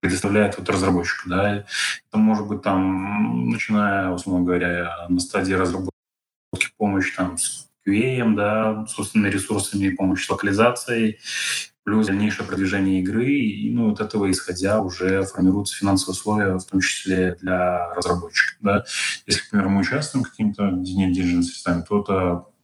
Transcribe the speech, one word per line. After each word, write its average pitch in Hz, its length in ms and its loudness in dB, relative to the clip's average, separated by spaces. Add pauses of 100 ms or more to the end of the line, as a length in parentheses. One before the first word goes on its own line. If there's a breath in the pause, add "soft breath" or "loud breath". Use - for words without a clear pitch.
предоставляет 98 560 0
вот 92 120 -8
разработчику, 92 580 0
да. 101 380 -2 (420 loud breath)
Это - 100 -4
может 107 300 4
быть 104 140 -4
там, 101 880 0
начиная, 104 640 0
условно 90 340 0
говоря, 87 640 -2
на 90 100 2
стадии 92 320 -2
разработки 92 400 0 (880)
помощь 98 360 0
там 90 240 -4
с - 300 -8 (180)
Q 120 360 2
A, 117 120 2
да, 107 540 0
собственными 104 420 0
ресурсами, 98 600 -2
помощь 92 360 0
с - 40 -12
локализацией, 110 920 0 (640 loud breath)
плюс 107 240 2
дальнейшее 101 400 0
продвижение 95 540 2
игры, 110 280 0
и, 110 440 0
ну, 113 180 2
от 107 80 -2
этого 104 320 0
исходя 92 480 0
уже 95 440 0
формируются 95 520 2
финансовые 95 380 0
условия, 101 440 0
в 92 60 -6
том - 160 0
числе 92 600 0
для 90 520 0
разработчиков, 87 680 -2
да. 104 240 2 (420 loud breath)
Если, 92 140 -2
к - 80 -16
примеру, 98 200 2
мы 98 120 4
участвуем 131 420 -2
в - 60 -6
каким-то 104 340 -2
due 92 480 0
diligence 90 300 2
средствами, 87 400 -2
то 104 200 0
это 92 440 -2 (180)